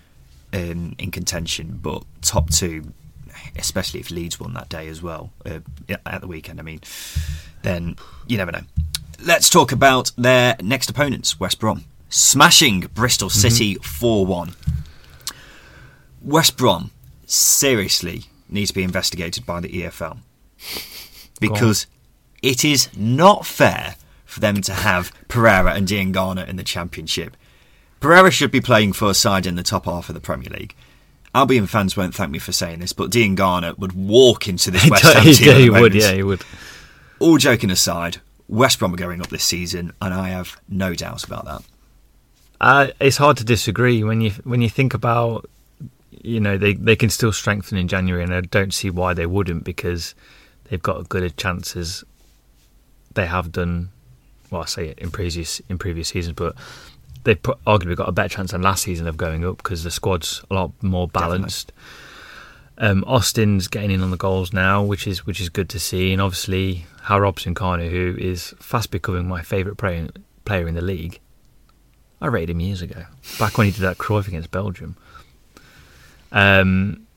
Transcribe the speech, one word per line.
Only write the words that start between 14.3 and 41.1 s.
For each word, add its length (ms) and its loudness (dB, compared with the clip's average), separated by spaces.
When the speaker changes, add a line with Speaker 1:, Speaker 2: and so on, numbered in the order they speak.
Speaker 1:
West 340 2
Brom 340 2
seriously 1000 0
need 180 -4
to 80 -6
be 80 -2
investigated 640 -4
by 160 -8
the 180 -10
E 60 -8
F 160 -14
L 140 -10
Speaker 2:
Go 0 -
on. 60 -20
Speaker 1:
because 460 0
it 220 0
is 320 2
not 500 4
fair 500 0
for 160 -18
them 220 0
to 100 -6
have 400 0
Pereira 460 4
and 120 -2
Diangana 600 -2
in 80 -10
the 80 -10
Championship. 720 -8
Pereira 300 8
should 200 0
be 100 2
playing 340 4
for 160 0
a 40 0
side 320 2
in 100 -4
the 60 -6
top 240 -2
half 220 -6
of 60 -10
the 60 -12
Premier 300 -8
League. 240 -14
Albion 320 4
fans 300 0
won't 180 -2
thank 160 -4
me 80 -8
for 140 -8
saying 280 -6
this, 120 -8
but 180 -6
Diangana 680 2
would 140 -6
walk 560 4
into 220 -2
this 120 2
Speaker 2:
<laughs> 20 6
He 60 10
Speaker 1:
West 140 6
Ham 180 10
Speaker 2:
do-, 60 12
he 60 12
Speaker 1:
team 140 10
at 40 12
Speaker 2:
do, 20 12
Speaker 1:
the 100 10
Speaker 2:
he 60 10
would, 100 8
Speaker 1:
moment. 20 0
Speaker 2:
yeah, 200 6
he 80 -2
would. 200 -2
Speaker 1:
All 180 6
joking 320 2
aside, 480 -2
West 300 4
Brom 160 -2
are 20 -6
going 240 -8
up 80 -8
this 160 -6
season, 560 -4
and 140 -4
I 160 -4
have 260 -8
no 260 -4
doubt 300 -10